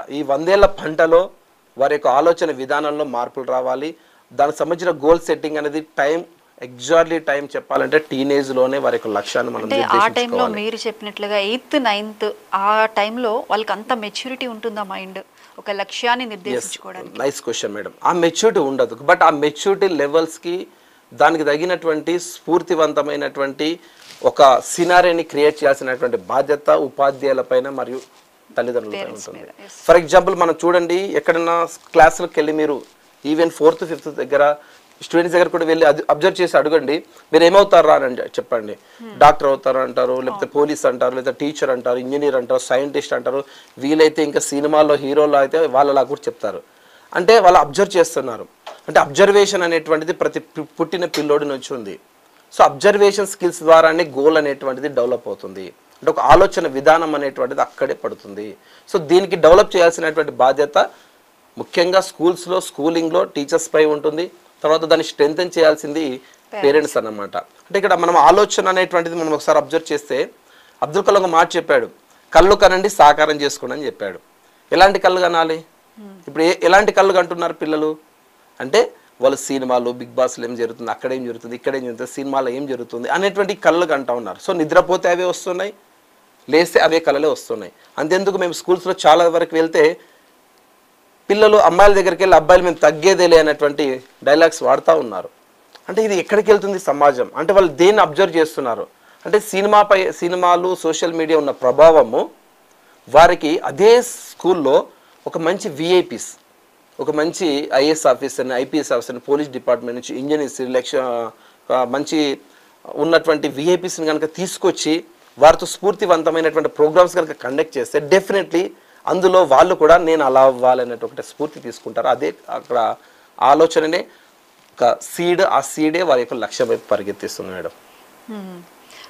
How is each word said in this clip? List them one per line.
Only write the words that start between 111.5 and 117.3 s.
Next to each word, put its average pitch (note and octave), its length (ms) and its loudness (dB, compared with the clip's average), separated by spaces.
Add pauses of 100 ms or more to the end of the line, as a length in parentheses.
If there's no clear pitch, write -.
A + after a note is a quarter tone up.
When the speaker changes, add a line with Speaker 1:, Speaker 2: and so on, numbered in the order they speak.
Speaker 1:
ఆ, B2+ 120 0
మంచి C#3 540 -4 (500)
ఉన్నటువంటి D#3 600 0
విఐపీస్ని E3 580 -2
కనుక D#3 180 -2
తీసుకొచ్చి E3+ 800 -4 (340)
వారితో D#3+ 280 6
స్ఫూర్తివంతమైనటువంటి E3 1040 -2
programs E3+ 460 2
కనుక D#3+ 180 -2